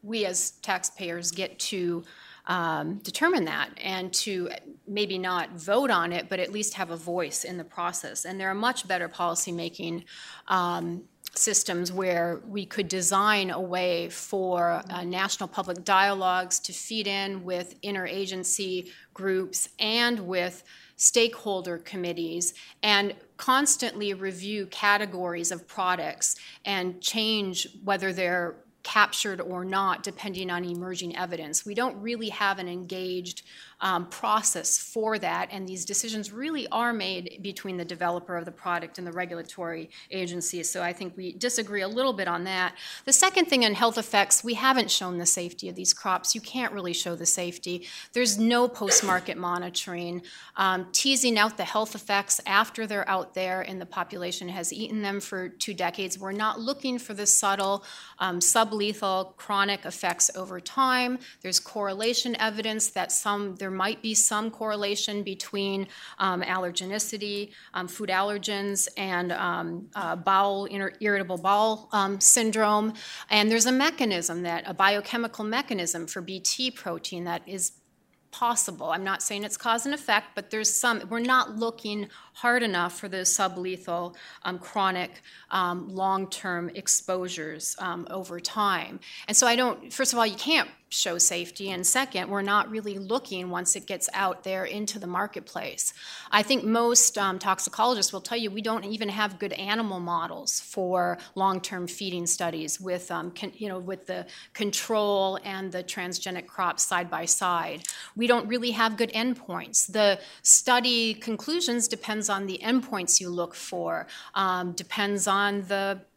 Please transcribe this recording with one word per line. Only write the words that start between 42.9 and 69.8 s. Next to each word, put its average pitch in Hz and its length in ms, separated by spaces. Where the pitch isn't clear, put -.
The 269 80
second 381 320
thing 262 180
in 208 120
health 226 220
effects, 202 460
we 233 120
haven't 247 360
shown 180 260
the 175 80
safety 175 440
of 180 60
these 185 180
crops. 185 420
You 220 60
can't 247 320
really 180 180
show 170 240
the 170 100
safety. 175 640
There's 233 260
no 240 300
post-market 196 720
monitoring. 175 840
Um, 185 340
teasing 247 460
out 214 180
the 190 80
health 214 320
effects 202 500
after 220 400
they're 202 240
out 190 240
there 185 280
and 185 180
the 175 60
population 180 640
has 175 240
eaten 214 280
them 202 200
for 180 260
two - 260
decades, 185 460
we're 190 140
not 214 260
looking 254 400
for 233 140
the 202 120
subtle, 196 600
um, 180 240
sublethal 208 960
chronic 196 480
effects 180 500
over 185 240
time. 254 580
There's 185 200
correlation 220 800
evidence 220 480
that - 240
some, 202 420
there 190 140
might 190 320
be 220 140
some 214 340
correlation 208 720
between, 196 640
um, 185 240
allergenicity, 202 1080
um, 180 120
food 196 220
allergens, 196 800
and, 180 340
um, 170 640